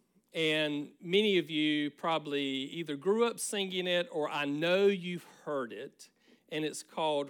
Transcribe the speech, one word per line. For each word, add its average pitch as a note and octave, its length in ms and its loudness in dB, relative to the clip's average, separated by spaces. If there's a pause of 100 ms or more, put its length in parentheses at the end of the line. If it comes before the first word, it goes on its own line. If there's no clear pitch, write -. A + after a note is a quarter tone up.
(320)
and D#3 560 0 (140)
many G3 340 4
of D#3+ 140 2
you D3+ 400 0
probably D3+ 520 -2
either C#3 540 -4
grew G#3 300 2
up - 120 -4
singing F#3 480 -2
it F3 240 0
or D3 200 -2
I D3 160 -2
know E3+ 400 4
you've F3+ 400 0 (180)
heard C3+ 260 -4
it, - 380 -14 (420)
and D#3 140 -2
it's C#3+ 180 -6
called D3 480 -2